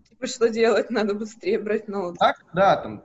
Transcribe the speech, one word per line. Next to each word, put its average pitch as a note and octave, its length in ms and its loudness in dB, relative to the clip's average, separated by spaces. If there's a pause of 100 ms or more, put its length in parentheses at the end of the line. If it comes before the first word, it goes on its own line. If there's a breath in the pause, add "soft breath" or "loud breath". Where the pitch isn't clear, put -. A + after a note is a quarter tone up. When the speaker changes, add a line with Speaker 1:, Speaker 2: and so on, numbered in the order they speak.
Speaker 1:
Типа, - 160 -12
что A#3 240 0
делать? A3+ 400 2
Надо G#3+ 240 0
быстрее G#3 460 -4
брать G#3 280 -4
ноут. F#3 300 -6
Speaker 2:
Так, A3+ 260 2 (120)
да, F#3 200 4
там G#2+ 300 -8